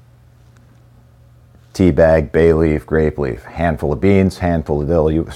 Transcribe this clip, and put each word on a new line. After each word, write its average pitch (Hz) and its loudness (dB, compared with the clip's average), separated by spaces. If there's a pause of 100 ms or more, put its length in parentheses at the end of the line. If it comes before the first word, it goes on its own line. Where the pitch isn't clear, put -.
(1700)
tea 90 2
bag, 80 2
bay 82 4
leaf, 78 0
grape 78 -2
leaf. 65 -6
Handful 80 -4
of - -6
beans, 95 0
handful 80 -2
of 71 -6
dill. 78 0
You, 78 -2